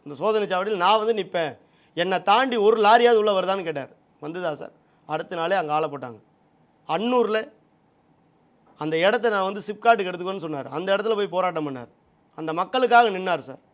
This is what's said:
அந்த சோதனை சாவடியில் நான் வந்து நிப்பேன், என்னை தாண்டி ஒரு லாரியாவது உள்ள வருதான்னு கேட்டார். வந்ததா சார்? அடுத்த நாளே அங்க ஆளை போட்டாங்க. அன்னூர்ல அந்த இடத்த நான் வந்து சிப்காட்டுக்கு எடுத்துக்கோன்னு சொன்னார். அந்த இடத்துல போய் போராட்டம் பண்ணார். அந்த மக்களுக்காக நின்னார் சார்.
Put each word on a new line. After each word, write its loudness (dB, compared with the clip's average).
அந்த -14
சோதனை 0
சாவடியில் -2
நான் 2
வந்து 0
நிப்பேன், -4
என்னை -2
தாண்டி 2
ஒரு 4
லாரியாவது 6
உள்ள 2
வருதான்னு -2
கேட்டார். -8
வந்ததா -8
சார்? -16
அடுத்த -8
நாளே -2
அங்க -2
ஆளை 0
போட்டாங்க. -12
அன்னூர்ல 0
அந்த -4
இடத்த 2
நான் -2
வந்து -6
சிப்காட்டுக்கு 0
எடுத்துக்கோன்னு -8
சொன்னார். -8
அந்த -2
இடத்துல -2
போய் -4
போராட்டம் -2
பண்ணார். -12
அந்த -8
மக்களுக்காக 4
நின்னார் -2
சார். -16